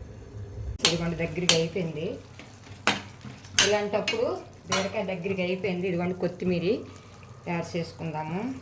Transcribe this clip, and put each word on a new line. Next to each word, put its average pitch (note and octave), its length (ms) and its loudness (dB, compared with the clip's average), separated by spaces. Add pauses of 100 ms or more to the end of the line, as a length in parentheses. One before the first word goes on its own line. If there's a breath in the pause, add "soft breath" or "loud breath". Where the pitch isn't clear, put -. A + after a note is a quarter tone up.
(880)
ఇదిగోండి, E3+ 380 2
దగ్గరికి E3+ 340 4
అయిపోయింది. E3 480 0 (1600)
ఇలాంటప్పుడు G#3 640 2 (420)
బీరకాయ G3 400 2
దగ్గరికి F#3 380 0
అయిపోయింది. F#3 420 0
ఇదిగోండి, F3 340 2
కొత్తిమీర F3 420 2 (840 loud breath)
యాడ్ E3+ 240 0
చేసుకుందాము. D#3+ 680 -2 (220)